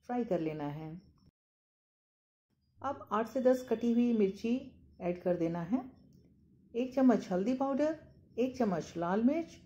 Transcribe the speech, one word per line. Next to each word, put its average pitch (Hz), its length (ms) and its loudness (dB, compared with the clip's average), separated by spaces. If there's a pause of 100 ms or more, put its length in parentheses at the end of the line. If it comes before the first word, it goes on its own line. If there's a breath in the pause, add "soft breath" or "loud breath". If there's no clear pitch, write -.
फ्राई 240 180 -4
कर 180 160 -2
लेना 151 280 -4
है। 156 340 -10 (1800)
अब - 280 -8
आठ 220 160 -2
से 254 140 -4
दस 254 280 4
कटी 233 240 2
हुई 240 240 4
मिर्ची 226 540 0 (300)
ऐड 180 200 -4
कर 180 140 2
देना 170 260 -2
है। 208 240 -4 (880)
एक 254 180 -2
चम्मच 247 380 4
हल्दी 202 220 2
पाउडर, 277 420 0 (440)
एक 247 180 -2
चम्मच 180 400 -2
लाल 180 260 0
मिर्च 320 420 0